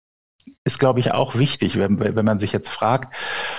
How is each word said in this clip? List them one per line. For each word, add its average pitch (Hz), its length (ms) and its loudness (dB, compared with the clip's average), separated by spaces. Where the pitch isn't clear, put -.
ist, - 160 -4
glaube 127 220 4
ich, 117 100 0
auch 127 240 0
wichtig, 120 420 0
wenn, 98 220 2
wenn 107 260 0
man 110 140 2
sich 101 140 -2
jetzt 101 160 -4
fragt, 120 440 -2